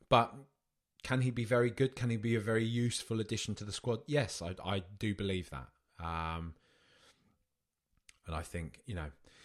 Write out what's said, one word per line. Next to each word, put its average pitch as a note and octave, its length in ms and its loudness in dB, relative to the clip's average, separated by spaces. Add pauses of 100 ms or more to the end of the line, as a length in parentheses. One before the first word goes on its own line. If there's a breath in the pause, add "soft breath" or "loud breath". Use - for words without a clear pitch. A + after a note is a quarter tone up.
but A#2 240 6 (720)
can B2+ 180 2
he B2+ 100 2
be A#2 120 -2
very A#2+ 260 4
good? C3 260 2
Can B2 140 0
he A2+ 80 2
be A2+ 180 2
a A2+ 40 2
very A2+ 240 2
useful A#2 560 0
addition G#2+ 360 -2
to - 80 -8
the G#2 80 -6
squad? A#2 340 -2
Yes, C#3+ 360 0
I, F2+ 220 -4
I F#2+ 200 0 (160)
do G#2 160 0
believe F#2+ 340 -2
that. C2 180 -10 (360)
Um, E2 500 -4 (1700 soft breath)
and E2 100 -6
I D2+ 60 -4
think, D#2+ 440 -8
you G2+ 100 -6
know, D2+ 160 -6 (340 soft breath)